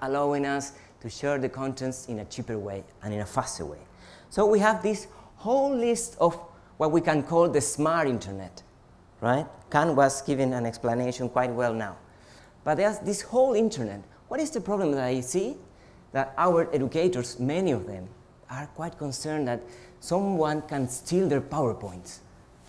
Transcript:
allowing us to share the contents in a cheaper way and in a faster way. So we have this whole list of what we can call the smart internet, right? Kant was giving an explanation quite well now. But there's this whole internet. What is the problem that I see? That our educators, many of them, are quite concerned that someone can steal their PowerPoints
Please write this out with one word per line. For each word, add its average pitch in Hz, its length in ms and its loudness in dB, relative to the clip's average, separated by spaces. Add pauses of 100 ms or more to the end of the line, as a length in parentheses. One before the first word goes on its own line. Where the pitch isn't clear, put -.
allowing 143 420 0
us 139 280 -4 (300)
to 120 60 -10
share 143 300 -2
the 123 120 0
contents 131 580 -6
in 117 100 -6
a 107 80 -8
cheaper 113 320 -8
way 98 260 -8 (200)
and 107 100 -4
in 104 60 -4
a 101 60 -4
faster - 380 -4
way. 73 140 -10 (540)
So 208 160 4
we 214 100 8
have 202 240 4
this 208 240 -2 (300)
whole 269 400 2
list 233 440 0
of 170 140 6 (440)
what 156 140 2
we 165 80 6
can 156 220 2
call 170 260 4
the 147 140 2
smart 156 460 2
internet, 98 560 -4 (580)
right? 127 240 2 (240)
Kant 151 260 2
was 135 280 4
giving 135 280 0
an 123 140 -2
explanation 123 640 -2
quite 127 220 0
well 120 240 0
now. 104 200 -6 (680)
But 151 140 2
there's 202 200 2
this 196 240 -2
whole 254 320 4
internet. 135 480 0 (280)
What 254 100 -4
is 311 100 -2
the 226 120 -4
problem 190 320 0
that 135 100 0
I 127 180 0
see? 190 360 -2 (540)
That 135 280 -2
our 165 340 4
educators, 147 680 0
many 156 320 0
of 95 140 -2
them, 95 240 -12 (400)
are 135 160 -10
quite 165 320 -10
concerned 151 500 -4
that 120 140 -2 (380)
someone 160 640 0
can 139 260 -2
steal 175 400 0
their 143 120 2
PowerPoints 104 800 -4 (480)